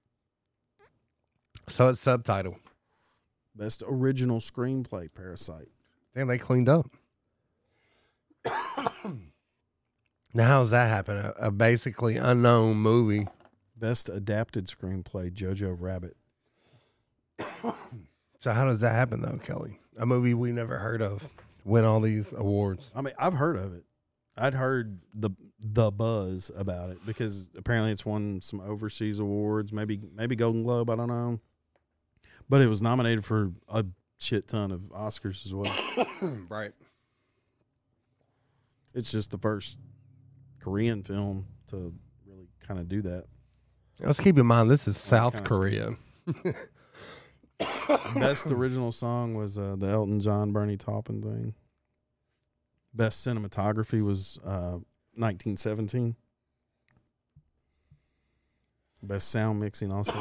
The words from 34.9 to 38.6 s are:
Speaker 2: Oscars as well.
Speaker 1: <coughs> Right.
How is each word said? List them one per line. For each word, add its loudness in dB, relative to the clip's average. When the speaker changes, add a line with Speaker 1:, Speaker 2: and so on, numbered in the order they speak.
Speaker 2:
Oscars -8
as -8
well. -4
Speaker 1:
<coughs> -4
Right. -8